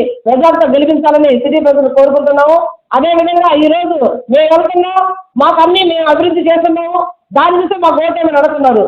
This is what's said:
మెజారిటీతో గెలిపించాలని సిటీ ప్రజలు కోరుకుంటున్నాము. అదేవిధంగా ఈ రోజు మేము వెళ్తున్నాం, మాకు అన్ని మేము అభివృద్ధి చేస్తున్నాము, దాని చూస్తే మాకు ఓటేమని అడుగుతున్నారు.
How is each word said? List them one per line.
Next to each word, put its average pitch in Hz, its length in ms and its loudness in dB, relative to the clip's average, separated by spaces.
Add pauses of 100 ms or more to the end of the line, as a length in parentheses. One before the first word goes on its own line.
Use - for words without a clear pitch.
(260)
మెజారిటీతో 285 460 2
గెలిపించాలని 294 580 2 (120)
సిటీ 285 220 0
ప్రజలు 277 300 2
కోరుకుంటున్నాము. 285 600 2 (380)
అదేవిధంగా 339 600 0
ఈ 302 200 2
రోజు 339 220 -4 (360)
మేము 311 220 2
వెళ్తున్నాం, 359 460 -2 (420)
మాకు 330 220 2
అన్ని 370 200 0
మేము 330 260 -2
అభివృద్ధి 339 300 0
చేస్తున్నాము, 330 600 -2 (320)
దాని 339 260 0
చూస్తే 370 200 -2
మాకు 330 180 0
ఓటేమని 320 420 -2
అడుగుతున్నారు. 277 500 0